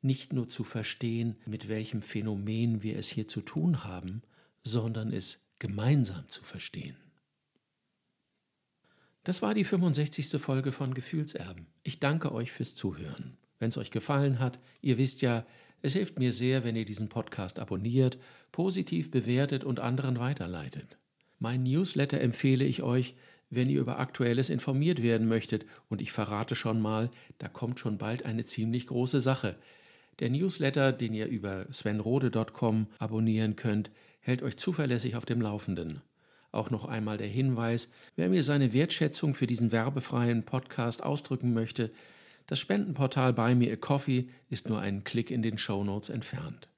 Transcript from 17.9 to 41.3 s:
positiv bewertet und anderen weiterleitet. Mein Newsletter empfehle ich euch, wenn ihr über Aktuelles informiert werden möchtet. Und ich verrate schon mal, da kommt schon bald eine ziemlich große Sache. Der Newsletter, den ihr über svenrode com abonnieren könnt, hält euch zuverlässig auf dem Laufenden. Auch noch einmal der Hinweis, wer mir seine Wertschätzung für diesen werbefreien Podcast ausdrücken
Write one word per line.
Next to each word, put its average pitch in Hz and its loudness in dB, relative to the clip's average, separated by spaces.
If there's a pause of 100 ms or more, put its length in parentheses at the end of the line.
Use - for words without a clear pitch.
positiv 175 -2
bewertet 131 2
und 131 -2
anderen 127 0
weiterleitet. 90 -6 (420)
Mein 127 0
Newsletter 143 2
empfehle 131 4
ich 139 0
euch, 127 0 (340)
wenn 123 2
ihr 139 4
über - -2
Aktuelles 127 2
informiert 143 2
werden 113 4
möchtet. 110 0 (220)
Und 104 -4
ich 107 -6
verrate 107 -2
schon 113 0
mal, 110 0 (260)
da - -10
kommt 123 -6
schon 107 -2
bald 110 -4
eine 113 -4
ziemlich 113 -2
große 127 2
Sache. 123 2 (600)
Der 78 0
Newsletter, 139 4
den 117 -2
ihr 107 -2
über 95 -4
svenrode 113 2
com 110 2 (100)
abonnieren 110 2
könnt, 107 0 (300)
hält 127 0
euch 131 -4
zuverlässig 127 0
auf 117 -6
dem 120 0
Laufenden. 95 -4 (500)
Auch 110 -2
noch 110 -2
einmal 107 -4
der 101 -4
Hinweis, 117 0 (260)
wer - 2
mir 185 6
seine 135 4
Wertschätzung 151 2
für 131 0
diesen 117 2
werbefreien 120 2
Podcast - -4
ausdrücken 131 0